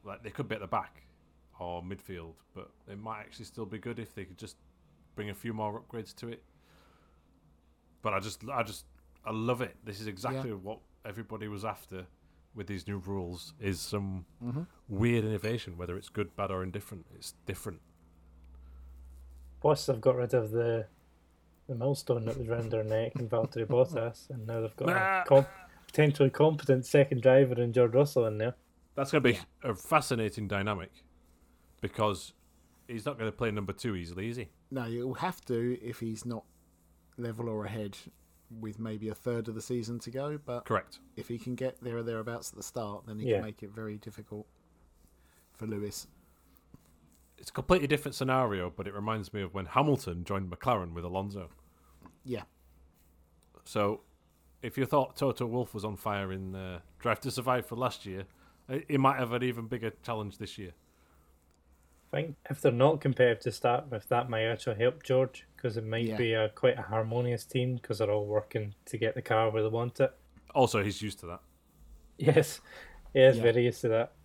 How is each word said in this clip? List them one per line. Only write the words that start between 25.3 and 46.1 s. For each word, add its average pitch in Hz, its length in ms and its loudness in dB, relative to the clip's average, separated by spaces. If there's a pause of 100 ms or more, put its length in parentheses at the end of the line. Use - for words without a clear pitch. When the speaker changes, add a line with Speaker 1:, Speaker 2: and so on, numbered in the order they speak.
Speaker 3:
potentially 147 440 6
competent 147 560 4
second 139 360 6
driver 127 380 8
in 120 140 0
George 120 180 6
Russell 135 320 6
in 107 140 -2
there. 117 160 0 (400)
Speaker 1:
That's 139 160 -2
gonna 151 100 4
be 123 120 6
Speaker 2:
Yeah. 101 120 -2 (180)
Speaker 1:
a 120 120 -2
fascinating 113 720 0
dynamic, 98 560 -4 (760)
because 104 500 -2 (560)
he's 117 160 -8
not 139 140 -4
gonna 110 140 -2
play 117 180 -2
number 101 240 -4
two 107 220 -4
easily, 87 340 -6
is 120 60 -8
he? 120 120 -10 (220)
Speaker 2:
No, 127 140 -6
he'll 120 300 -4
have 175 320 -4
to 123 360 0
if 113 180 -10
he's 113 240 -6
not 117 200 -8 (760)
level 117 320 -6
or 107 160 -4
ahead 104 320 -6 (600)
with 107 180 -8
maybe 110 300 -6
a 104 60 -4
third 117 340 -2
of 110 80 -6
the 107 40 -6
season 120 380 -4
to 113 100 -10
go. 143 300 -6
But 123 280 -8
Speaker 1:
Correct. - 340 -2 (160)
Speaker 2:
if 110 100 -12
he 120 100 -6
can 123 200 -6
get 127 240 -4
there 120 160 -6
or 117 80 -4
thereabouts 117 480 -6
at - 40 -20
the 101 60 -12
start, 104 440 -8
then 107 120 -10
he 117 100 -4
Speaker 3:
Yeah. 104 100 4
Speaker 2:
can 110 80 -2
make 104 180 -12
it 101 60 -14
very 107 280 -10
difficult 107 480 -14 (1040)
for 110 140 -10
Lewis. 104 400 -6 (1300)